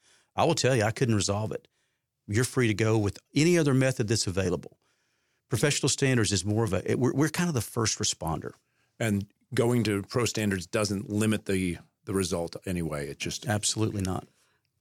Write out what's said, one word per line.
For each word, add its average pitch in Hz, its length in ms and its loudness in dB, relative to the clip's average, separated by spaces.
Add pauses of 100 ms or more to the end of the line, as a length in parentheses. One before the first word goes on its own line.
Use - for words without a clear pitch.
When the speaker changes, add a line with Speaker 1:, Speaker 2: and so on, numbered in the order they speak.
(360)
Speaker 1:
I 104 100 2
will 160 100 4
tell 127 200 2
you, 107 80 4
I 110 80 2
couldn't 117 240 2
resolve 101 360 0
it. - 160 -10 (600)
You're 110 160 2
free 123 240 2
to 107 60 2
go 110 240 2
with 104 220 -2 (160)
any 165 200 6
other 143 200 4
method 131 320 2
that's 110 180 0
available. 90 540 -4 (680)
Professional 139 420 0
standards 127 420 2
is 92 120 0
more 107 200 0
of 98 100 -2
a, 95 180 -2
it, 117 60 0
we're, 127 160 2
we're 139 160 2
kind 175 200 -2
of 156 40 -2
the 117 80 0
first - 380 -2
responder. - 540 -4 (460)
Speaker 2:
And 104 280 0 (260)
going 120 300 2
to 101 180 0
pro 120 240 -2
standards 98 400 -2
doesn't 104 420 -2
limit 107 380 0
the, 92 320 -2 (280)
the 98 100 -4
result 87 400 -2 (100)
anyway. 76 440 -4
It 71 100 -12
just - 280 -8
Speaker 1:
Absolutely 107 540 -2
not. 92 260 -4 (540)